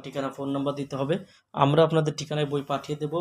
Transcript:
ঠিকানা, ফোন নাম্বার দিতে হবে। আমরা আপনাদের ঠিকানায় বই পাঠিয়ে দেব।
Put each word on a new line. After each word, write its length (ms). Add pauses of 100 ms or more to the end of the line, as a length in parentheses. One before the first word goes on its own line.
ঠিকানা, 300
ফোন 200
নাম্বার 240
দিতে 220
হবে। 180 (400)
আমরা 280
আপনাদের 340
ঠিকানায় 340
বই 120
পাঠিয়ে 360
দেব। 220